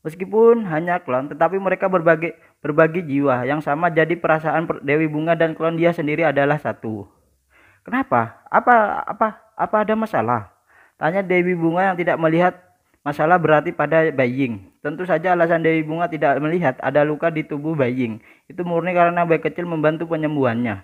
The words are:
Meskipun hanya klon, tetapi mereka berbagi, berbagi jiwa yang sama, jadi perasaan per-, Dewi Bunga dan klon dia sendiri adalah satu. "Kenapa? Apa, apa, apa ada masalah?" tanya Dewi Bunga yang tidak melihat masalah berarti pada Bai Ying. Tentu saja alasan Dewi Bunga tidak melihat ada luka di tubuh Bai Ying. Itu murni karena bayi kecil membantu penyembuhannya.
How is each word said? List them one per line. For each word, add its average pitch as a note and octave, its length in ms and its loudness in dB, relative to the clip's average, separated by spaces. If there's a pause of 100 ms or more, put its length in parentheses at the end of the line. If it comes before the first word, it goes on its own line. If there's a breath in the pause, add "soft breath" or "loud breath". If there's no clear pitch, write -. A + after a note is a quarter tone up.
Meskipun G#3 640 2
hanya F3 360 -2
klon, C3 280 -2
tetapi E3 320 0
mereka F#3 240 -2
berbagi, E3 480 2 (320 soft breath)
berbagi D#3+ 400 2
jiwa C#3 400 0
yang C#3+ 160 -2
sama, D#3 320 -2
jadi D#3+ 240 2
perasaan D#3 480 0
per-, - 160 -6
Dewi D3 240 0
Bunga D#3 320 -2
dan D#3+ 160 0
klon E3 240 -2
dia E3+ 160 2
sendiri D#3 320 -2
adalah C#3+ 320 2
satu. G#2+ 480 -8 (800 soft breath)
"Kenapa? A#3 640 -2
Apa, A#3 560 2
apa, - 520 -6
apa - 240 -2
ada G#3+ 160 0
masalah?" A#2+ 560 -2 (440 soft breath)
tanya E3+ 240 -2
Dewi F3+ 320 0
Bunga F3 400 0
yang F3+ 80 -4
tidak E3 160 0
melihat E3 400 2 (480)
masalah D#3 360 2
berarti D3+ 360 2
pada D#3+ 360 2
Bai C3 200 0
Ying. A#2 480 -4
Tentu D#3 240 -6
saja F3+ 320 0
alasan E3 280 2
Dewi D#3+ 200 2
Bunga E3 240 -4
tidak D3+ 320 0
melihat D3+ 400 -2
ada C#3+ 240 2
luka D3+ 240 -2
di D#3 160 -4
tubuh D3+ 320 -6
Bai B2+ 160 0
Ying. A#2+ 280 -4 (280 soft breath)
Itu - 160 -8
murni F3 320 -2
karena F3 320 4
bayi D#3+ 120 2
kecil D#3+ 280 -6
membantu D#3+ 400 -2
penyembuhannya. C3 760 -2